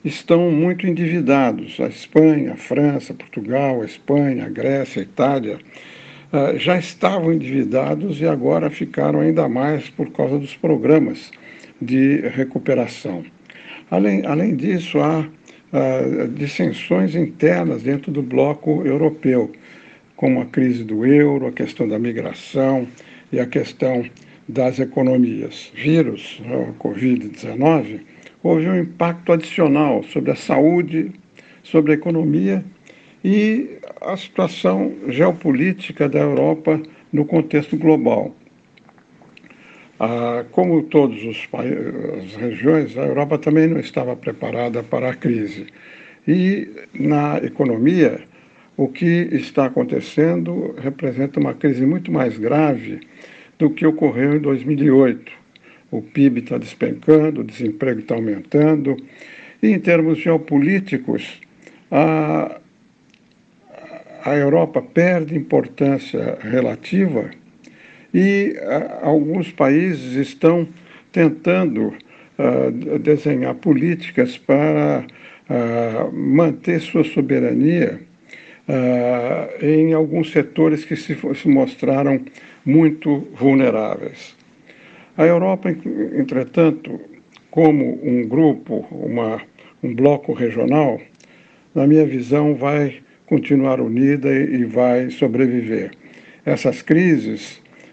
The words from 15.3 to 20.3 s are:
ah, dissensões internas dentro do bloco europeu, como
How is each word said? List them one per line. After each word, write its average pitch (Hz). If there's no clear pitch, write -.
ah, 131
dissensões 160
internas 165
dentro 143
do 143
bloco 139
europeu, 135
como 131